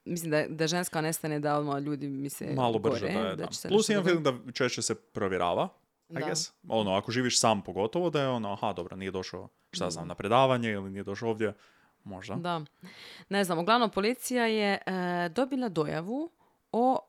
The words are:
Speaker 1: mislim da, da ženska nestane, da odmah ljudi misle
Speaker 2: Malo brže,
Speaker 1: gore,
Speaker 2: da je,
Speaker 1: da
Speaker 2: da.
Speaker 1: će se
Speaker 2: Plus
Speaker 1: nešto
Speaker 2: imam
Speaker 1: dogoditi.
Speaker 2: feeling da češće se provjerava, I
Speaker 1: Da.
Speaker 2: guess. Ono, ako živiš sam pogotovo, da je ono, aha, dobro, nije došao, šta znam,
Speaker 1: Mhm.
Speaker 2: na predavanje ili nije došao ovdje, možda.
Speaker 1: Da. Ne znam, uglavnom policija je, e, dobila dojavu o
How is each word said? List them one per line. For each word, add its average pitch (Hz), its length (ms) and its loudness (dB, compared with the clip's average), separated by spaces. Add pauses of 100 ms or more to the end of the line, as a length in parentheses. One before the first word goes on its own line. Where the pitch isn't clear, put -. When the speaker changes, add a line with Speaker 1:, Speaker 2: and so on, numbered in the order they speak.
Speaker 1:
mislim 170 260 -4
da, 151 160 4
da 160 200 -2
ženska 175 340 -2
nestane, 156 380 -2
da 147 180 2
odmah 143 220 0
ljudi 143 300 -4
misle 139 380 -6
Speaker 2:
Malo 123 320 2
brže, 107 220 2
Speaker 1:
gore, 95 120 -2
Speaker 2:
da 98 60 0
je, 95 80 0
Speaker 1:
da 95 80 -4
Speaker 2:
da. - 120 -6
Speaker 1:
će - 80 -10
se - 120 -8
Speaker 2:
Plus 208 120 6
Speaker 1:
nešto 214 140 4
Speaker 2:
imam 202 120 4
Speaker 1:
dogoditi. 170 200 4
Speaker 2:
feeling 123 200 0
da 127 80 -10
češće 123 280 0
se 113 140 0
provjerava, 95 760 0 (400)
I 165 40 -12
Speaker 1:
Da. 165 80 -4
Speaker 2:
guess. 160 300 -2 (140)
Ono, 104 280 2
ako 101 180 0
živiš 123 280 2
sam 110 220 4
pogotovo, 104 480 0
da 151 120 0
je 135 80 0
ono, 107 240 -2
aha, 104 200 -2
dobro, 87 220 -8
nije 95 160 -6
došao, 92 380 -8 (220)
šta 92 180 -4
znam, 82 140 -6
Speaker 1:
Mhm. 80 40 -10
Speaker 2:
na 87 80 -8
predavanje 120 540 4
ili 98 200 -4
nije 98 140 -8
došao 101 260 -4
ovdje, 107 240 0 (500)
možda. 92 320 -10
Speaker 1:
Da. 170 260 -4 (680)
Ne 202 140 2
znam, 170 160 0
uglavnom 220 320 4
policija 240 540 0
je, 214 320 2
e, - 120 -8 (400)
dobila 254 400 -2
dojavu 165 600 -2 (420)
o 254 380 4